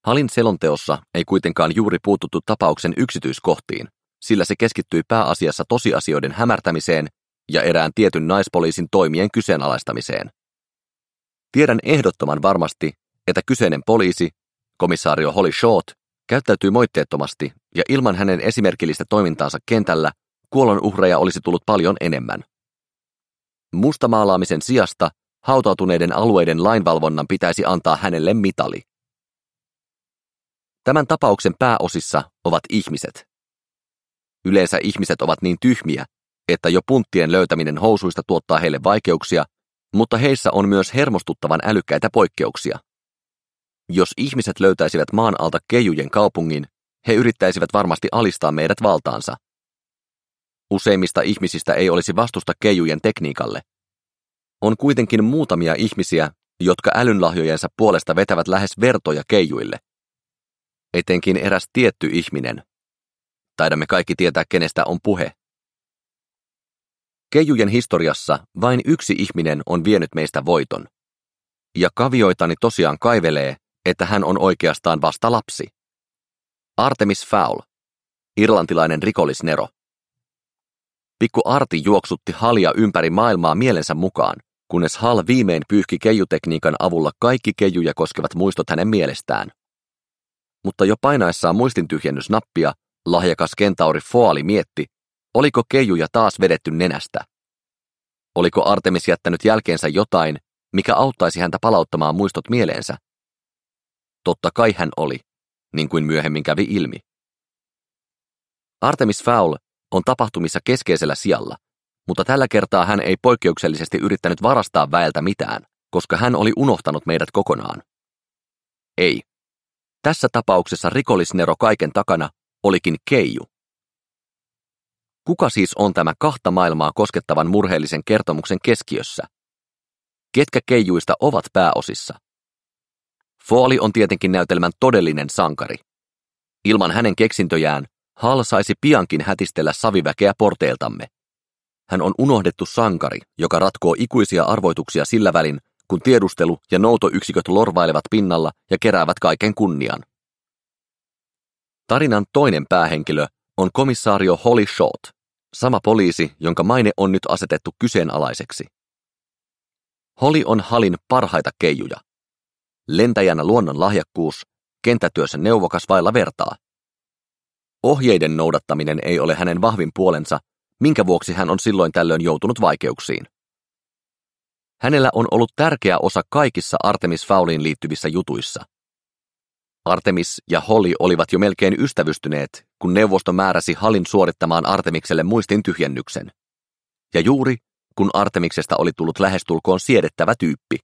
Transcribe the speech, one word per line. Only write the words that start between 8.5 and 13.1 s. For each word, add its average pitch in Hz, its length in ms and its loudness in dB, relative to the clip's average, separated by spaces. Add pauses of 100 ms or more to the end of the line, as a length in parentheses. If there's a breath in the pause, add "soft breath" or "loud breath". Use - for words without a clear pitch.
toimien 90 420 0
kyseenalaistamiseen. 67 1000 -4 (1200)
Tiedän 131 300 4
ehdottoman 87 600 0
varmasti, 85 500 0 (340)